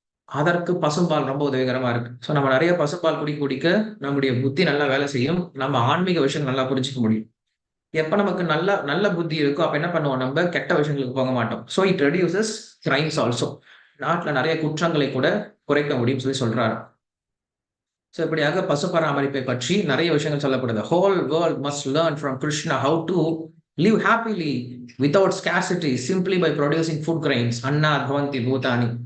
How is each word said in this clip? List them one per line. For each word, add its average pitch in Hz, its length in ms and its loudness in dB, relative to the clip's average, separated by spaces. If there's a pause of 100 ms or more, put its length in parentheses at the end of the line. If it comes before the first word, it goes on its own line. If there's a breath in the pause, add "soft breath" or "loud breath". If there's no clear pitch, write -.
(300)
அதற்கு 170 480 0
பசும்பால் 151 520 0
ரொம்ப 143 160 -2
உதவிகரமா 131 440 0
இருக்கு. 117 300 -2
So - 140 -4
நம்ம 139 160 2
நிறைய 156 240 4
பசும்பால் 160 460 0
குடிக்க 147 200 -4
குடிக்க 139 280 0 (320)
நம்முடைய 139 380 0
புத்தி 135 260 0
நல்லா 147 240 2
வேலை 139 200 2
செய்யும், 143 340 0 (140)
நம்ம 135 300 0
ஆன்மீக 170 360 2
விஷயம் 139 280 0
நல்லா 131 180 0
புரிஞ்சுக்க 131 340 -2
முடியும். 110 260 0 (640)
எப்ப 156 220 0
நமக்கு 185 300 0
நல்ல, 165 240 0 (140)
நல்ல 151 280 0
புத்தி 165 280 -2
இருக்கோ 143 260 0
அப்ப 147 120 -2
என்ன 165 120 -2
பண்ணுவோம்? 143 320 0
நம்ம 139 280 0
கெட்ட 151 240 -4
விஷயங்களுக்கு 139 460 0
போக 131 120 0
மாட்டோம். 117 360 -2
So - 160 0
it 185 180 2
reduces 175 480 0 (320)
crimes 151 360 0
also. 120 300 0 (520 soft breath)
நாட்டுல 160 320 -2
நிறைய 151 260 0
குற்றங்களை 151 520 0
கூட 131 180 0 (380)
குறைக்க 147 300 2
முடியும்னு 120 300 0
சொல்லி 135 160 -2
சொல்றாரு. 113 360 0 (1400)
So 175 60 -4
இப்படியாக 160 420 0
பசு 147 240 0
பராமரிப்பை 143 560 0
பற்றி 123 400 -2
நிறைய 156 280 2
விஷயங்கள் 147 320 0
சொல்லப்படுது. 123 400 0
Whole 185 340 2 (100)
world 156 320 0
must 139 260 -6
learn 151 300 2
from 147 220 -4
Krishna 147 400 -2
how 135 160 2 (120)
to 185 120 0 (600)
live 208 240 6
happily 196 520 0 (440)
without 180 360 4
scarcity 170 640 -2
simply 185 380 0
by 165 140 2
producing 151 500 0
food 165 200 -2
grains. 120 400 0
அன்னா 151 300 2 (120)
பவந்தி 139 380 -2
பூதானி. 123 460 0 (180)